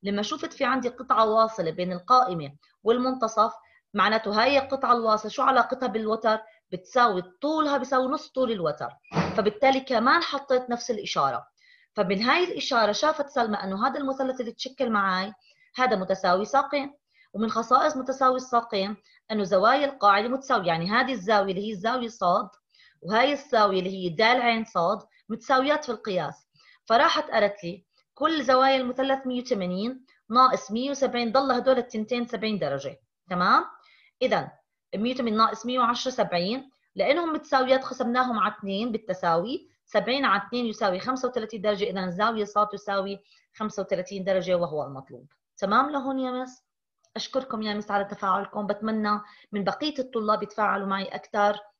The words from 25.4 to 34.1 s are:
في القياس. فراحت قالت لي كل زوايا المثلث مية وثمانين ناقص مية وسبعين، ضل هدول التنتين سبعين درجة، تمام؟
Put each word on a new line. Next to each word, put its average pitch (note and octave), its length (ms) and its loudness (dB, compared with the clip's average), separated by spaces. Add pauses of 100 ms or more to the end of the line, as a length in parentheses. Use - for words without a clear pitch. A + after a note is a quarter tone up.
في B3+ 60 -6
القياس. F3 560 -6 (380)
فراحت D4+ 460 2
قالت G#3 320 0
لي F3 220 -10 (280)
كل D#4 300 0
زوايا C4 320 4
المثلث C4 520 -2
مية B3 140 -4
وثمانين G#3 640 -4 (240)
ناقص B3+ 420 4
مية B3+ 200 -4
وسبعين، A#3+ 400 -2
ضل C4+ 200 2
هدول B3 260 2
التنتين A#3+ 500 -4
سبعين G#3+ 320 -4
درجة، C#3 420 -6 (280)
تمام؟ G3 360 2 (560)